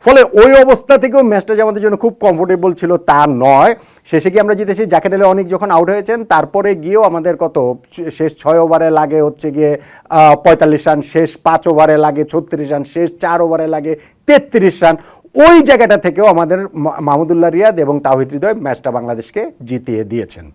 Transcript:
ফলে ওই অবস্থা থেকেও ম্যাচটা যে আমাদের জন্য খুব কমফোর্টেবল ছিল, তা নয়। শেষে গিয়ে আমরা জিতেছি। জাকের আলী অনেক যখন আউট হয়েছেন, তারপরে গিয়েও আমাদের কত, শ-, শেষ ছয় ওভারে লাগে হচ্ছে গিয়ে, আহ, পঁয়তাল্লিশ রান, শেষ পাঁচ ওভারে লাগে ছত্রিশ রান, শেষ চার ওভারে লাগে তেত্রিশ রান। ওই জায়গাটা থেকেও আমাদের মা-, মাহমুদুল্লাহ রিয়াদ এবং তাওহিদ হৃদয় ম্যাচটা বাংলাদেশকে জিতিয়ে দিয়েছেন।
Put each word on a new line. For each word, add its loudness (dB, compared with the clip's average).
ফলে 6
ওই 6
অবস্থা 2
থেকেও 0
ম্যাচটা 0
যে 0
আমাদের -4
জন্য -2
খুব -4
কমফোর্টেবল 0
ছিল, -2
তা 2
নয়। 2
শেষে 0
গিয়ে 0
আমরা 0
জিতেছি। -4
জাকের -2
আলী 0
অনেক 0
যখন -6
আউট 0
হয়েছেন, -4
তারপরে -2
গিয়েও -2
আমাদের -2
কত, -4
শ-, -12
শেষ -6
ছয় 0
ওভারে 0
লাগে 0
হচ্ছে -4
গিয়ে, -2
আহ, 4
পঁয়তাল্লিশ 2
রান, -2
শেষ -4
পাঁচ 0
ওভারে 2
লাগে 0
ছত্রিশ -8
রান, -4
শেষ -6
চার -2
ওভারে -2
লাগে -6
তেত্রিশ 2
রান। 2
ওই 4
জায়গাটা 2
থেকেও -2
আমাদের 0
মা-, -6
মাহমুদুল্লাহ 0
রিয়াদ 0
এবং -2
তাওহিদ -2
হৃদয় -4
ম্যাচটা -8
বাংলাদেশকে -8
জিতিয়ে -8
দিয়েছেন। -12